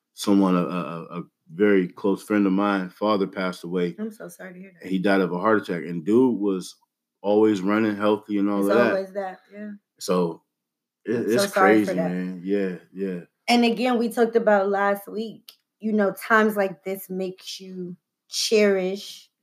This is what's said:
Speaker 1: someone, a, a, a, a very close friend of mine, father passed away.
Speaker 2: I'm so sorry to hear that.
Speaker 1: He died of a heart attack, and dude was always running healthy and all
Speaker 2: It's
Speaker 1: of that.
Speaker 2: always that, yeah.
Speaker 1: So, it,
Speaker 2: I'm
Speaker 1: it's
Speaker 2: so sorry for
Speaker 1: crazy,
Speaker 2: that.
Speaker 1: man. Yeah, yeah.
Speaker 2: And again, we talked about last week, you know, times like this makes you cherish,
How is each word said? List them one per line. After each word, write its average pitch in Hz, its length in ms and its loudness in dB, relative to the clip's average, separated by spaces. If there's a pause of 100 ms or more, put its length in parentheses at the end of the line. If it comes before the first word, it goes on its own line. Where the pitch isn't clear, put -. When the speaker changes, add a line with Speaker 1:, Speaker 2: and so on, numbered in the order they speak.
(140)
Speaker 1:
someone, 98 420 4
a, 87 80 4
a, - 0 -
a, 82 560 -8
a - 40 -10 (280)
very 95 360 2
close 98 360 -2
friend 104 220 2
of 95 80 2
mine, 98 380 0
father 104 360 -2
passed 92 360 -8
away. 87 340 -2
Speaker 2:
I'm 214 140 -8
so 175 180 -16
sorry 185 240 -18
to 180 60 -20
hear 190 200 -20
that. - 100 -16
Speaker 1:
He 95 100 0
died 98 220 2
of 87 120 -2
a 90 60 -4
heart 104 280 2
attack, 87 160 -6
and 85 220 -8
dude 117 340 4
was 95 360 -4 (460)
always 104 400 4
running 104 340 0
healthy 104 420 -2
and 101 120 0
all 101 100 -2
Speaker 2:
It's 98 100 0
Speaker 1:
of 104 80 2
that. 117 140 4
Speaker 2:
always 190 220 -4
that, 190 260 -10 (120)
yeah. 208 200 -14 (280)
Speaker 1:
So, 90 440 -2 (600)
it, 113 140 -4
Speaker 2:
I'm 110 140 -2
Speaker 1:
it's 120 120 2
Speaker 2:
so 101 60 -2
sorry 104 340 6
for - 40 0
Speaker 1:
crazy, 90 120 -2
Speaker 2:
that. 90 120 0
Speaker 1:
man. 90 340 -6
Yeah, 98 300 -2 (180)
yeah. 92 260 -6 (300)
Speaker 2:
And 240 160 4
again, 233 320 0
we 233 120 0
talked 233 280 2
about 202 320 4
last 202 420 -2
week, 208 400 -10 (280)
you 220 120 -4
know, 202 220 2
times 214 420 2
like 196 300 -2
this 196 240 -8
makes 185 500 -8
you 185 380 -12 (320)
cherish, 196 1000 0 (140)